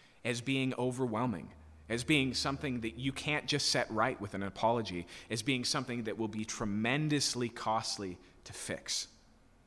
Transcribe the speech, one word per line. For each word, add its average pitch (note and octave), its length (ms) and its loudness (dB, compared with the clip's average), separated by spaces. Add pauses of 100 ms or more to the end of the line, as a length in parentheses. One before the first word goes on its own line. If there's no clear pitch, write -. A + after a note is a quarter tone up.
(240)
As A#2+ 160 0
being C3 380 2
overwhelming, A#2+ 720 0 (400)
as A#2 140 0
being C3 320 4
something C#3 460 -2
that B2+ 180 -4
you C3 120 -2
can't C#3+ 360 -2
just C#3+ 240 2
set B2+ 180 2
right A2 320 2
with G2+ 140 -6
an G2 80 -2
apology, G2 640 0 (240)
as A2+ 100 -2
being B2+ 220 2
something B2 400 -2
that G#2+ 120 -2
will A2 120 0
be G#2+ 180 -2
tremendously A#2+ 1040 2
costly A2 720 -2 (240)
to - 100 -14
fix. - 540 -4 (600)